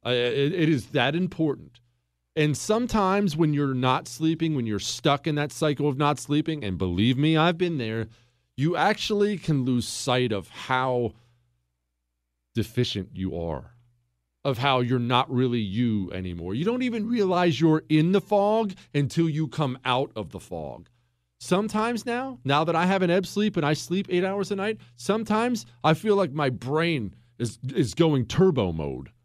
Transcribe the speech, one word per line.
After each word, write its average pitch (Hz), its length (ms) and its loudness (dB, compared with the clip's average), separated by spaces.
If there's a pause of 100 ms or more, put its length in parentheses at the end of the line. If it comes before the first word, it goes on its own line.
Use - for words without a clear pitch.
Uh, 117 60 -2
it, 123 420 0
it 170 160 2
is 139 180 2
that 135 280 0
important. 160 640 -4 (560)
And 151 220 2
sometimes 208 800 0
when 156 180 2
you're 143 180 0
not 127 360 2
sleeping, 160 480 -2
when 120 100 -2
you're 104 140 -2
stuck - 480 0
in 147 80 0
that 147 160 -4
cycle 147 360 0
of 135 80 -2
not 147 220 2
sleeping, 151 460 -2
and 95 120 -4
believe 95 400 2
me, 156 200 2
I've 165 200 4
been 170 220 -2
there, 113 300 -4 (480)
you 160 180 0
actually 202 640 0
can 147 260 0
lose 123 220 0
sight 127 460 -2
of 98 160 -6
how 127 680 -2 (1400)
deficient 107 640 -4
you 92 260 -6
are, 78 360 -6 (680)
of 131 140 -2
how 131 220 2
you're 123 180 0
not 123 340 2
really 123 280 2
you 107 500 0
anymore. 92 420 -8
You 135 120 -4
don't 247 180 -2
even 226 260 -2
realize 180 520 2
you're 156 280 4
in 156 220 4
the 196 100 4
fog 208 520 2 (200)
until 147 360 0
you 156 180 -2
come 135 380 -2
out 127 320 0
of 98 160 -8
the 92 80 -12
fog. 78 480 -10 (520)
Sometimes 214 640 -2
now, 247 380 -6
now 139 220 2
that 160 100 0
I 165 120 2
have 190 160 2
an 175 80 2
ebb 180 140 2
sleep 208 320 -2
and 160 80 0
I 151 100 2
sleep 185 360 -4
eight 180 140 2
hours 190 260 -4
a 202 60 -2
night, 214 220 -4 (180)
sometimes 220 680 0 (180)
I 156 100 8
feel 202 220 2
like 180 160 0
my 143 180 0
brain 131 640 -2 (240)
is, 117 220 -6 (160)
is 135 180 0
going 147 320 4
turbo 127 460 4
mode. 69 380 -6 (140)